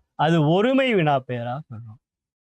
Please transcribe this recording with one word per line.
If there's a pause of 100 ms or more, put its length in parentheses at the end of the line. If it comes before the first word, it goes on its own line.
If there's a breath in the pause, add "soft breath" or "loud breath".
(200)
அது (180)
ஒருமை (120)
வினா (140)
பெயரா (160)
சொல்றோம். (600)